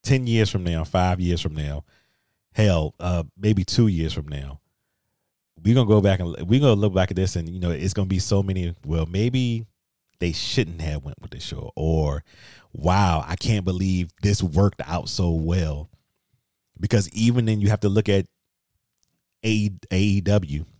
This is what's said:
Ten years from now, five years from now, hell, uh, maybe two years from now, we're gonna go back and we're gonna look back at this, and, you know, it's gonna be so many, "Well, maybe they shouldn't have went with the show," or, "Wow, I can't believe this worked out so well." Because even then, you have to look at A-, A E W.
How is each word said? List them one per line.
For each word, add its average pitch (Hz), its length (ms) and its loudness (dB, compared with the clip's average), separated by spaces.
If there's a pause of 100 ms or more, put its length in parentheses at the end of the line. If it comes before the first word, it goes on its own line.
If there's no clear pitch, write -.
Ten 131 240 0
years 113 240 2
from 92 140 -4
now, 82 200 -2
five 90 360 0
years 87 200 0
from 76 140 -6
now, 73 300 -6 (680)
hell, 87 480 2
uh, 87 220 -2 (160)
maybe 101 260 0
two 117 220 2
years 80 260 0
from 71 160 -10
now, 69 320 -12 (1000)
we're 104 120 4
gonna 123 140 4
go 107 140 6
back 95 180 4
and 85 160 -4 (120)
we're 123 120 4
gonna 135 140 6
look 101 180 2
back 92 180 0
at 90 60 -2
this, 92 200 0
and, 82 120 -4
you 90 120 -10
know, 87 100 0
it's 85 240 -4
gonna 98 120 -2
be 92 120 0
so 98 240 0
many, 92 320 -4 (100)
"Well, 80 220 -2
maybe 113 600 -2 (520)
they 87 140 -2
shouldn't 82 500 -4
have 76 200 -4
went 69 200 -14
with - 80 -18
the 73 100 -12
show," - 360 -12
or, 76 460 0 (520)
"Wow, 90 520 2
I 82 100 -6
can't 104 280 -2
believe 90 460 -2 (120)
this 101 200 2
worked 92 420 0
out 87 240 -6
so 90 220 -2
well." 80 580 -2 (920)
Because 98 320 0
even 117 360 2
then, 110 140 0
you 101 100 4
have 107 100 0
to 104 80 2
look 101 200 2
at 98 180 2 (1160)
A-, 107 260 2 (200)
A 92 80 0
E 98 220 2
W. 87 460 0 (120)